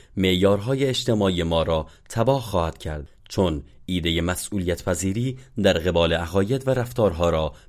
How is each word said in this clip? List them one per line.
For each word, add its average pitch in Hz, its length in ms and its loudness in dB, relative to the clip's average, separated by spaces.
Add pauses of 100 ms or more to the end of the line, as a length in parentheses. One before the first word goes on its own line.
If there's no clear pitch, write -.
(160)
معیارهای 98 680 2
اجتماعی 101 560 0
ما 82 200 2
را 80 240 -2 (220)
تباه 123 340 0
خواهد 87 360 -2
کرد، 76 300 -10 (200)
چون 85 340 0 (240)
ایدهٔ 85 340 0
مسئولیت 87 640 -4
پذیری 98 540 -2 (240)
در 95 100 6
قبال 85 400 2
عقاید 98 560 -2
و - 20 2
رفتارها 107 600 0
را 78 220 -2 (160)